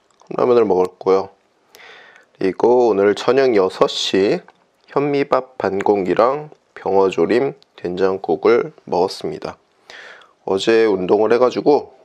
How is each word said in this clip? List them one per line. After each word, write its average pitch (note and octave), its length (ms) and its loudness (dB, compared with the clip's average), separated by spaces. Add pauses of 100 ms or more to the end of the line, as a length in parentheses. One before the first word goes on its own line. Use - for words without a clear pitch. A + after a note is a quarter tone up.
(360)
컵라면을 A#2+ 300 2
먹었고요. F#2+ 640 -2 (1080)
그리고 A#2 480 2
오늘 G2+ 260 2
저녁 B2+ 420 0
여섯 F#2+ 320 0
시 A2 540 -2 (460)
현미밥 C#3 720 -4
반 G2 180 -2
공기랑 G#2 720 0 (240)
병어조림 F#2+ 800 0 (220)
된장국을 F#2+ 960 -2 (120)
먹었습니다. - 720 -6 (840)
어제 A2+ 420 0
운동을 G#2 480 0
해가지고 B2 720 0